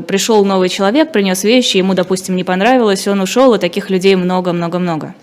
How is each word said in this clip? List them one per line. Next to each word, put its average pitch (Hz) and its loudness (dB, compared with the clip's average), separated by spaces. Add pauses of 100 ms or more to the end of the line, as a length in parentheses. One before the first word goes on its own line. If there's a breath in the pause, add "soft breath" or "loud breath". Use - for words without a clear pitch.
пришёл 196 2
новый 190 0
человек, 233 0
принёс 196 -2
вещи, 247 2
ему, 185 0
допустим, 185 -2
не 180 -4
понравилось, 196 0
он 202 0
ушёл, 240 2
и - -4
таких 185 -4
людей 190 2
много-много-много? 175 -4